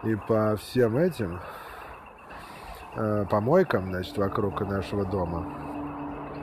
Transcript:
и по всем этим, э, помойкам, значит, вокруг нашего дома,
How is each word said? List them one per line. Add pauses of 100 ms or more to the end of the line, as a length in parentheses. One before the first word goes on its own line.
и
по
всем
этим, (1600)
э,
помойкам,
значит,
вокруг
нашего
дома, (960)